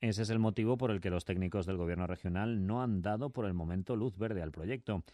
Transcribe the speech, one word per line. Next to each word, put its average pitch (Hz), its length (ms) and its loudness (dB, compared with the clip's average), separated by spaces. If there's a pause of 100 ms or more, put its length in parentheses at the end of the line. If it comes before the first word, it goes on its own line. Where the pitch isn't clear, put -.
Ese 110 220 0
es 104 60 -2
el 113 100 2
motivo 110 380 2
por 123 140 2
el 98 80 2
que 92 100 -2
los 90 140 0
técnicos 92 420 0
del 92 120 -2
gobierno 87 280 0
regional 95 640 0
no 120 160 0
han 104 180 2
dado 110 280 0
por 120 160 -2
el 95 80 0
momento 90 420 0
luz 107 220 -2
verde 104 260 -2
al 80 80 -4
proyecto. 101 520 -4 (100)